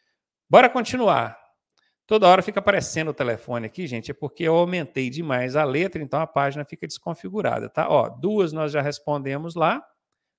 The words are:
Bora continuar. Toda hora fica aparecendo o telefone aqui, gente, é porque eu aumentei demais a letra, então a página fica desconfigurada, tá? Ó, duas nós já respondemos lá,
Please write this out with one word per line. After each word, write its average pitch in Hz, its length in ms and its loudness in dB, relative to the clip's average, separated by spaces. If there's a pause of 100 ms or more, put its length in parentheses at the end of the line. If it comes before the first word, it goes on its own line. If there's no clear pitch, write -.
(480)
Bora 240 220 8
continuar. 214 720 0 (640)
Toda 214 220 6
hora 185 140 8
fica 202 180 -4
aparecendo 175 480 0
o 147 60 -4
telefone 120 500 -4
aqui, 170 220 -10
gente, 120 240 -10
é 135 40 -8
porque - 280 -10
eu 160 120 2
aumentei 170 540 0
demais 131 480 -4
a 151 80 2
letra, 156 380 -2
então 139 180 -4
a 160 60 -2
página 139 360 -2
fica - 240 -14
desconfigurada, 160 840 -6
tá? - 180 -4
Ó, 127 220 2
duas 175 420 -2
nós 156 200 -4
já 147 100 -2
respondemos 147 720 -6
lá, 175 280 0 (560)